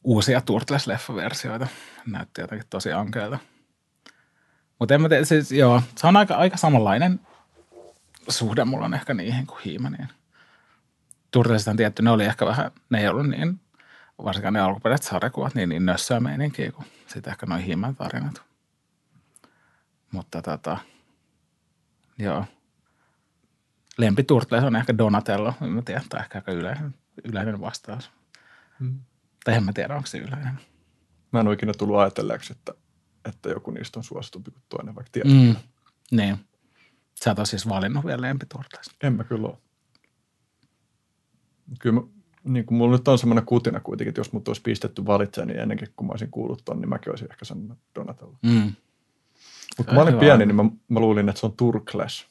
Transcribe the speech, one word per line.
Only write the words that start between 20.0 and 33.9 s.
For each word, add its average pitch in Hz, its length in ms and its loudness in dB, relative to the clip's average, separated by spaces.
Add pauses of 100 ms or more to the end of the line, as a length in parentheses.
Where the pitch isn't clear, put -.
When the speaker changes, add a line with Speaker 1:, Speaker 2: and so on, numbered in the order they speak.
Speaker 1:
Mutta, 90 300 -10
tota, 78 360 -8 (1400)
joo. 101 260 -4 (1500)
Lempi 110 260 4
Turtles 123 400 2
on 120 120 2
ehkä 113 220 0
Donatello, 107 640 0
en 131 60 -6
mä 110 140 -4
tiedä, - 260 -8
tai - 120 -8
ehkä 107 180 -12
aika 95 140 -8
yleinen, 131 420 -6 (300)
yleinen 107 360 -6
vastaus. 110 500 -12 (680)
Speaker 2:
Mm. 131 220 -8 (440)
Speaker 1:
Tai 113 100 0
en 113 100 2
mä 98 80 -2
tiedä, - 240 -6
onko 139 100 -8
se - 120 -12
yleinen. 135 420 -10 (720)
Speaker 2:
Mä 120 80 2
en 110 60 4
ole 104 80 2
ikinä 107 240 -4
tullut 101 200 0
ajatelleeksi, 101 540 0
että, - 220 -16 (500)
että - 240 -12
joku - 220 -8
niistä 113 300 -12